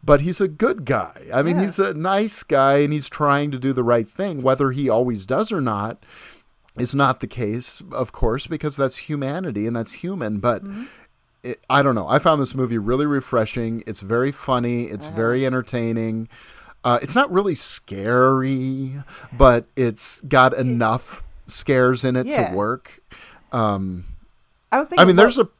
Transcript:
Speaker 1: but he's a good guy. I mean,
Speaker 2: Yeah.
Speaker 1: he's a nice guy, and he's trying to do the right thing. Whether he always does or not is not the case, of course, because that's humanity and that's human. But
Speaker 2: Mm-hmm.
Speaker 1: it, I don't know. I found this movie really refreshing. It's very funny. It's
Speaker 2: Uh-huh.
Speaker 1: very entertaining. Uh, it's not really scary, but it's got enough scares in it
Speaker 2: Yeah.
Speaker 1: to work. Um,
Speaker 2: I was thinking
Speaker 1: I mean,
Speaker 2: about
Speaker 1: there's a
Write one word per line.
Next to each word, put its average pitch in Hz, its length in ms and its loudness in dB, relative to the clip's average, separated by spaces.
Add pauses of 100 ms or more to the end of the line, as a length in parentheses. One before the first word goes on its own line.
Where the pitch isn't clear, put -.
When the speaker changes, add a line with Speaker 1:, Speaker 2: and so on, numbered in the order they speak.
Speaker 1:
but 143 200 4
he's 170 180 -2
a 190 80 2
good 185 380 -2
guy. 104 260 -2 (220)
I 127 80 2
mean, 170 160 2
Speaker 2:
Yeah. 185 60 2
Speaker 1:
he's 190 160 -4
a 196 140 0
nice 196 500 -2
guy, 139 340 4
and 147 160 2
he's 147 160 -4
trying 147 420 0
to 131 80 -6
do 135 140 -2
the 127 100 0
right 117 240 2
thing. 175 340 -6
Whether 131 300 2
he 135 160 -2
always 113 380 0
does 151 260 -2
or 196 80 -2
not 110 420 -4 (760)
is 123 180 -4
not 135 240 2
the 131 80 -8
case, 120 640 -6
of 120 220 -6
course, 123 340 -2
because 151 300 -8
that's 135 180 -2 (140)
humanity 143 580 -6
and 117 80 -4
that's 117 200 -6
human. 139 440 -6
But 101 240 -2
Speaker 2:
Mm-hmm. 202 200 -12 (600)
Speaker 1:
it, 123 160 -10 (100)
I 135 120 4
don't 139 140 2
know. 95 120 -4
I 131 120 2
found 156 220 2
this - 140 -4
movie 120 220 -2
really 120 280 0
refreshing. 117 800 -2
It's 104 140 -10
very 120 320 -2
funny. 120 540 -2
It's 101 220 -12
Speaker 2:
Uh-huh. - 100 -12
Speaker 1:
very 120 280 0
entertaining. 113 840 -4 (520)
Uh, 123 200 2
it's - 120 -8
not 269 160 2
really 185 260 0
scary, 131 1400 0 (440)
but 120 280 8 (100)
it's 117 460 -2
got 131 320 6
enough 120 680 -2 (220)
scares 127 600 2
in 127 100 0
it 127 100 0
Speaker 2:
Yeah. 233 260 0
Speaker 1:
to 92 40 -6
work. 107 460 -4 (500)
Um, 95 540 -2 (680)
Speaker 2:
I 233 80 2
was 302 80 -2
thinking - 140 4
Speaker 1:
I 185 40 12
mean, 185 100 8
Speaker 2:
about 180 80 10
Speaker 1:
there's 247 160 4
a 208 100 2 (100)